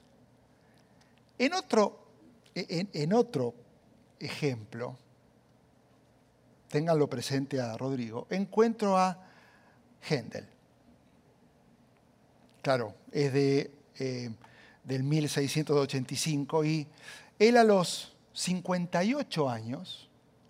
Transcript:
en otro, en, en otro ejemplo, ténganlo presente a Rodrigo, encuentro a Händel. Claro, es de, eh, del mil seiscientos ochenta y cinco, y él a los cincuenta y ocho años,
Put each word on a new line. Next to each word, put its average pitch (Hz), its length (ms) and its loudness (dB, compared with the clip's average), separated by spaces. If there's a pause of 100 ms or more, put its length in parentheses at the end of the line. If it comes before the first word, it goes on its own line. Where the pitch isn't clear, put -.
(1400)
en 277 160 2
otro, 359 540 0 (480)
en, 175 360 -4
en 156 220 -2
otro 220 420 2 (640)
ejemplo, 127 800 -6 (1700)
ténganlo 151 380 2
presente 135 540 -4
a 113 160 -6
Rodrigo, 123 540 -6
encuentro 202 680 2
a 185 300 0 (800)
Händel. 107 400 -4 (2250)
Claro, 117 320 0 (180)
es 143 180 0
de, 139 400 2 (280)
eh, 127 320 -6 (540)
del 131 180 -4
mil 147 260 2
seiscientos 147 480 0
ochenta 135 380 0
y - 20 -6
cinco, 151 480 0
y 156 240 -2 (500)
él 240 200 6
a 233 60 8
los 196 520 2 (160)
cincuenta 180 720 -2
y 226 80 2
ocho 165 380 -2
años, 120 580 -8 (420)